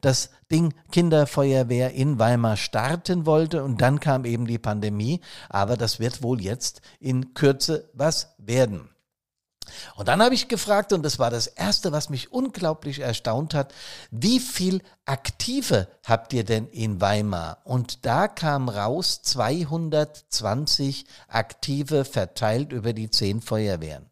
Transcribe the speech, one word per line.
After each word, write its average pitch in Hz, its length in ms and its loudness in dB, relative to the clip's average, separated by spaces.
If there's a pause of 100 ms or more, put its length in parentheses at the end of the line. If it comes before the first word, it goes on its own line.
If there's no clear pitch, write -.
das 131 280 2 (220)
Ding 160 220 4 (180)
Kinderfeuerwehr 135 1000 4
in 135 260 0
Weimar 113 380 4
starten 160 680 -2
wollte 160 380 2
und 123 180 -2
dann 139 200 4
kam 131 240 2
eben 117 200 -2
die 117 140 -2
Pandemie, 107 640 -2 (280)
aber 101 280 0
das 113 220 -2
wird 117 220 -2
wohl 120 200 0
jetzt - 400 -6 (180)
in 127 340 -2
Kürze 143 600 0
was 151 440 -2
werden. 104 520 0 (1040)
Und 104 140 -4
dann 165 120 4
habe 247 140 6
ich - 140 -2
gefragt, 202 420 2
und 175 120 2
das 147 160 -2
war 117 120 4
das 117 160 -2
Erste, 190 460 -2
was 147 160 -4
mich 135 240 -8
unglaublich 165 680 -4
erstaunt 123 540 -2
hat, 143 200 -2 (380)
"Wie 202 300 2
viel 185 400 -2 (240)
Aktive 135 840 -2 (180)
habt 113 280 0
ihr 120 100 0
denn 110 240 -2
in 107 320 -4
Weimar?" 98 640 0
Und 123 420 -4
da 143 220 2
kam 143 400 -2
raus, 113 540 -2
zweihundertzwanzig 147 1800 -2 (240)
Aktive 139 720 -2
verteilt 117 720 -2
über 117 180 -4
die 110 180 -6
zehn 107 320 0
Feuerwehren. 85 720 -4